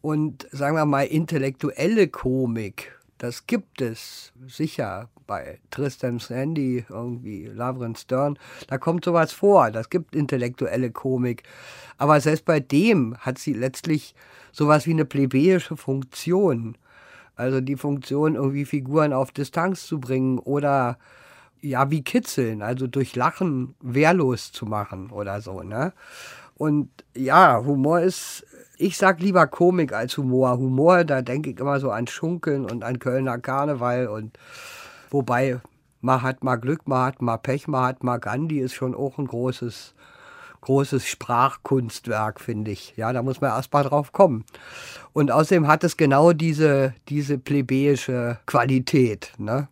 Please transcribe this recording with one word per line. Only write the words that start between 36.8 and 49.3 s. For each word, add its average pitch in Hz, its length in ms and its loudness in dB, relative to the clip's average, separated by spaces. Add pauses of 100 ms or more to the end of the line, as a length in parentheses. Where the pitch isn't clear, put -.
man 127 180 2
hat 135 160 -4
mal 117 160 0
Pech, 139 300 -4
man 131 180 0
hat 127 180 -4
mal 123 140 0
Gandhi, 139 420 -4
ist 127 140 -4
schon 127 200 -4
auch 135 240 -6
ein 139 100 -4
großes, 120 640 -6 (680)
großes 135 460 0
Sprachkunstwerk, 117 1300 -2
finde 107 300 -6
ich. - 260 -12
Ja, 113 160 -2
da 120 100 -2
muss 131 160 -4
man 135 120 0
erst 120 200 -4
mal 143 120 4
drauf 139 280 0
kommen. 135 340 4 (680)
Und 147 180 2
außerdem 156 360 4
hat 151 160 4
es - 120 0
genau 151 380 6
diese, 147 600 2 (140)
diese 143 300 -2
plebejische 131 1080 0
Qualität, 127 920 2